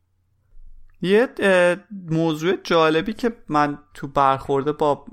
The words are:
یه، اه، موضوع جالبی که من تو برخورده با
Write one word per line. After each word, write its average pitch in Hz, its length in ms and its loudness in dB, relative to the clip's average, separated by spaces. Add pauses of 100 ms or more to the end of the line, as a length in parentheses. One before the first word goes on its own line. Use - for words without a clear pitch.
(1040)
یه، 208 260 2 (100)
اه، 180 380 4 (340)
موضوع 160 540 0
جالبی 165 480 2
که 226 200 -4 (160)
من 147 300 0 (160)
تو - 140 -12
برخورده 139 640 0
با 147 400 -2